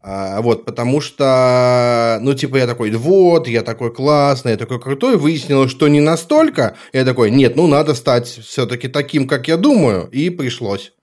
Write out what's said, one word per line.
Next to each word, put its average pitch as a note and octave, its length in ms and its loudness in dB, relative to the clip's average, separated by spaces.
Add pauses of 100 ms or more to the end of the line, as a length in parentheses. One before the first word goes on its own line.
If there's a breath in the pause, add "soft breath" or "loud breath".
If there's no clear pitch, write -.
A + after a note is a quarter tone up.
А, G2 380 -8
вот, A#2 240 0
потому B2 360 -2
что, B2 1200 2
ну, C#3 120 0
типа, C3 220 -4
я B2+ 100 2
такой, A#2 240 -6
вот, E3 560 2
я A#2 160 -2
такой A#2 320 -8
классный, C#3 580 0
я G#2 60 -2
такой A#2 220 -8
крутой. G#3+ 360 -2
Выяснилось, C#3 540 0
что D3+ 160 0
не D3 140 4
настолько. E3 760 0 (180 loud breath)
Я C3 120 0
такой, B2 260 2
нет, B2+ 240 4
ну, D#3+ 140 2
надо D3 260 2
стать B2 320 0
всё-таки - 600 -8
таким, C#3 400 -4
как C3 180 -4
я D#3+ 100 0
думаю. E3+ 540 2
И D3 180 -4
пришлось. A#2+ 640 -8 (100)